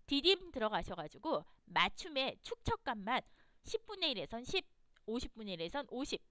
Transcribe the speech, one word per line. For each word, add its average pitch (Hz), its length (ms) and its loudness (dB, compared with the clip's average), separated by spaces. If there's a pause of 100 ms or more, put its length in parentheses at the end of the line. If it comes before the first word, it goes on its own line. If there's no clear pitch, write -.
디딤 349 460 4
들어가셔가지고 208 920 0 (180)
맞춤에 254 760 2
축척값만 233 800 -2 (400)
십분의 381 480 -2
일에선 226 340 -4
십, 370 220 0 (400)
오십분의 220 480 -4
일에선 175 340 -2
오십 - 420 -2